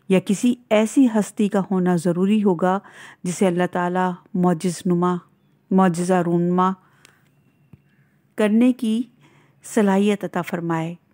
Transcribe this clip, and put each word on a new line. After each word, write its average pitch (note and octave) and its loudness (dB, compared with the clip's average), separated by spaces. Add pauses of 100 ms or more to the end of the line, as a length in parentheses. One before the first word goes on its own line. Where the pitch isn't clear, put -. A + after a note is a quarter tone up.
(120)
या F#3 4
किसी G#3+ 0 (140)
ऐसी A3 4
हस्ती G#3+ 0
का G3 0
होना F3+ 0
ज़रूरी F#3 0
होगा F#3+ 0 (460)
जिसे F3+ -2
अल्लाह F3+ 0
ताला F3+ -2 (200)
मौजिज़ F3+ 0
नुमा, F3 0 (520)
मौजिज़ा F#3 2
रूनुमा F3 0 (1600)
करने A3 2
की A3 -4 (680)
सलाहियत G3+ 0
अता F3+ -6
फरमाए। E3+ -6 (160)